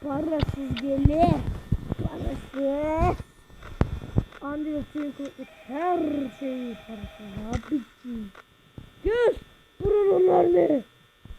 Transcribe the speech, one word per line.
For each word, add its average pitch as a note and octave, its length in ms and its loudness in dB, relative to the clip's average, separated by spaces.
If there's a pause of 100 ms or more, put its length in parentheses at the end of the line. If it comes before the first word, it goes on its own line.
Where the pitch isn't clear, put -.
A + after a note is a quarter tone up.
Parasız C#4 800 -2
gelir. C#4 520 4 (680)
Parasız. D4+ 1120 -2 (1200)
Android D4 440 -4
Twinkle'da C#4+ 600 -8 (220)
her E4+ 320 -2 (420)
şeyi B3+ 360 -6 (100)
parasız G#3+ 460 -14 (180)
abi A#3+ 280 -4
ki. A#3 40 -6 (1200)
Göz A4+ 320 4 (440)
burunlarını. F4+ 1040 6 (560)